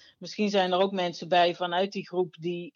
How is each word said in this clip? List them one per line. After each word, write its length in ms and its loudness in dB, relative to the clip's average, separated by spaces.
misschien 320 -4
zijn 220 2
er 80 4
ook 120 2
mensen 360 -4
bij 280 4
vanuit 360 -2
die 160 -8
groep 320 -2
die 360 -6